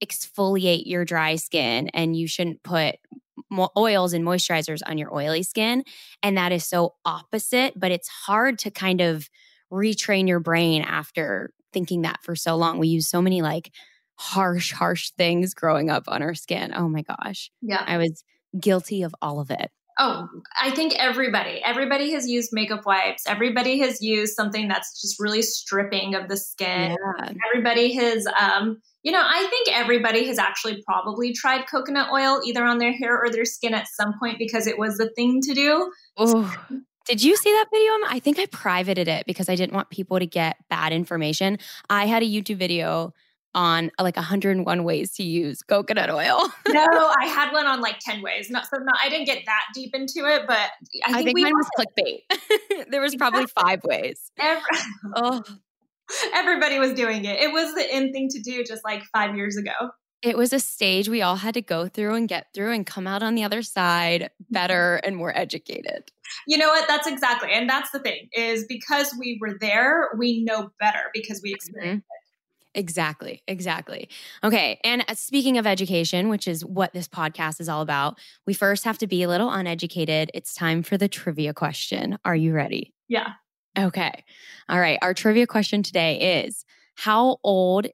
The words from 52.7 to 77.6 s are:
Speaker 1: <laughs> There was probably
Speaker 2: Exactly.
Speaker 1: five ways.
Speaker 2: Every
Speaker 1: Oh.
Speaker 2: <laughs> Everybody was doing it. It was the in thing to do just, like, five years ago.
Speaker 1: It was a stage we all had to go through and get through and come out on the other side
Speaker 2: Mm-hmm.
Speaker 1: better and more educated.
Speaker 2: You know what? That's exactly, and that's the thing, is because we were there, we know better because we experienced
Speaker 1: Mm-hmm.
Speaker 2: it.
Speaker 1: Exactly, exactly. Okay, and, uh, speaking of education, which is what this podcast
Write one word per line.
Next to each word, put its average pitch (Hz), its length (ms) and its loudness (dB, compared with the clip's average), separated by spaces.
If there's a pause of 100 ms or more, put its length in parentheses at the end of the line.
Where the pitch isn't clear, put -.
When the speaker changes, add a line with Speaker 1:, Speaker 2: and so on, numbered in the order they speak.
Speaker 1:
<laughs> - 40 -16
There 277 100 0
was 285 140 0
probably 254 300 2
Speaker 2:
Exactly. 220 260 0
Speaker 1:
five 190 140 -2
ways. 127 560 -4
Speaker 2:
Every 320 220 2 (520)
Speaker 1:
Oh. 240 260 0 (480)
Speaker 2:
<laughs> - 460 -8
Everybody 302 460 2
was 262 140 2
doing 220 320 -2
it. 202 140 -2
It 294 120 2
was 320 220 -2
the 277 220 -2
in 269 160 0
thing 269 180 -2
to 262 100 -8
do 247 240 -6
just, 220 200 -10
like, 208 200 -6 (100)
five 208 220 0
years 202 200 -4
ago. 208 140 -6 (500)
Speaker 1:
It 233 160 0
was 240 160 4
a 269 60 2
stage 202 500 0
we 220 140 0
all 180 140 2
had 214 180 -4
to 240 80 -2
go 170 240 -2
through 208 280 -4
and 226 140 0
get 180 260 -6
through 208 180 -4
and 214 120 -2
come 185 220 -8
out 196 160 -4
on 226 140 0
the 220 80 -2
other 208 180 -4
side 175 600 0
Speaker 2:
Mm-hmm. - 300 -12
Speaker 1:
better 180 520 2
and 196 120 -4
more 170 200 -4
educated. - 760 -8 (380)
Speaker 2:
You 302 100 2
know 311 120 4
what? 320 180 2
That's 294 180 2
exactly, 247 460 0
and 240 180 2
that's 277 220 -2
the 277 80 -6
thing, - 320 -6
is 226 340 -2
because 277 500 -2
we 240 240 -8
were 208 200 -6
there, 254 480 2 (100)
we 240 240 2
know 220 280 -2 (100)
better 208 240 2 (100)
because 214 260 -8
we 196 140 -6
experienced 180 360 -10
Speaker 1:
Mm-hmm. 202 80 -2
Speaker 2:
it. - 220 -14 (560)
Speaker 1:
Exactly, 165 720 -6
exactly. 180 600 -8 (340)
Okay, 196 400 2
and, 240 260 2
uh, 220 60 -6
speaking 262 440 2
of 220 80 2
education, 185 600 2
which 208 200 -2
is 165 160 -4
what 185 280 -2
this 175 140 -8
podcast 156 540 -4